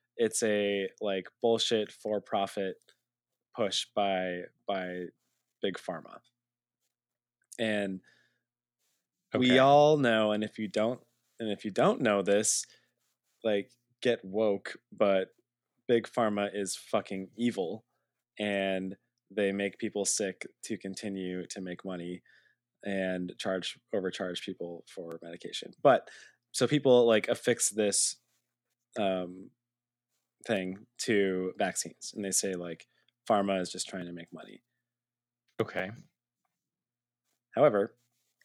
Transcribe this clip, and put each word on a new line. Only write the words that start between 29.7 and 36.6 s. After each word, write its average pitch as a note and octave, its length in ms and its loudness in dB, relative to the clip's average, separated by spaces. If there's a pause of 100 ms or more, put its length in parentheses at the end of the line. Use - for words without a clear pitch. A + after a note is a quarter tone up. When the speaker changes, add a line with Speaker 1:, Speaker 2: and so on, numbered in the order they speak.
Speaker 1:
thing F#2+ 380 -4 (140)
to F#2+ 580 0
vaccines, - 580 -4
and G#2+ 80 -6
they G2 80 -4
say, F#2+ 220 0
like, F2 340 -10 (420)
"Pharma G2 320 2
is F2 100 -4
just - 180 -8
trying F2+ 160 -8
to F2 80 -10
make E2+ 200 -16
money." G#1 280 -18 (1000)
Speaker 2:
Okay. F#2 300 -4 (1600)